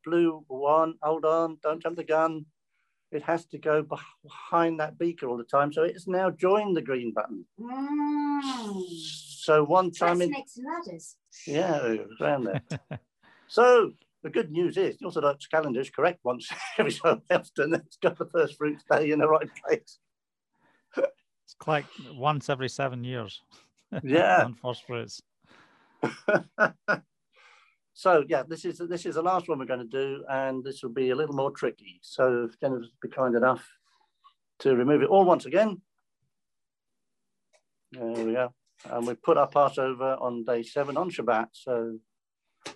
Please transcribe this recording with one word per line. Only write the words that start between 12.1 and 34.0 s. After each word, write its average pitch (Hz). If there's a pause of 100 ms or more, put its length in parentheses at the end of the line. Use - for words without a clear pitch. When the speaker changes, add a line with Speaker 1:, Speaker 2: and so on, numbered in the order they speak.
Speaker 1:
around 143
there. 101
Speaker 3:
<laughs> - (480)
Speaker 1:
So 240 (300)
the 143
good 165
news 170
is 170
the -
Orthodox 143
calendar 147
is 135
correct 175
once 123 (160)
<laughs> -
every 214
so 151 (100)
often. 160
It's -
got -
the -
first 151
fruits 151
day 147
in 151
the 151
right 156 (160)
place. - (960)
Speaker 3:
It's -
quite 147 (260)
once 143
every 131
seven 131
years 120 (320)
<laughs> -
Speaker 1:
Yeah. 170
Speaker 3:
on 120
first 123
fruits. 117 (800)
Speaker 1:
<laughs> - (920)
So 165
yeah, 147
this 160
is, 165
this 170
is 151
the 160
last 180
one 156
we're 131
gonna 123
do, 135
and 135
this 135
will 123
be 127
a 123
little 147
more 135
tricky. 107
So 123
if -
Jennifer 127 (160)
be 123
kind 127
enough 120 (920)